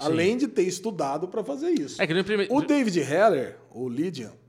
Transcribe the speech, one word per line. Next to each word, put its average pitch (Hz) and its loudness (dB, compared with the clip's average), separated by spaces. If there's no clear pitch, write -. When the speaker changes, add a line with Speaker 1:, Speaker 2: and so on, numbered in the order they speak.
Speaker 1:
Sim. 135 -4
Speaker 2:
além 170 2
de 254 0
ter 208 0
estudado 175 -2
pra 214 -6
fazer 285 -4
isso. 185 -2
Speaker 1:
É 190 2
que 156 -2
no 185 0
prime- 196 0
Speaker 2:
O 262 4
David 262 2
Heller, 147 2
o 127 -6
Lydian, 127 -4